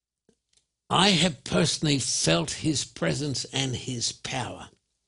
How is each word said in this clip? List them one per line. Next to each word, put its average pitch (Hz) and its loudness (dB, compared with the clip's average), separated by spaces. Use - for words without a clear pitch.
I 196 6
have 170 2
personally 156 2
felt 160 0
his - -2
presence 143 -4
and 131 -2
his 120 -6
power. 98 -8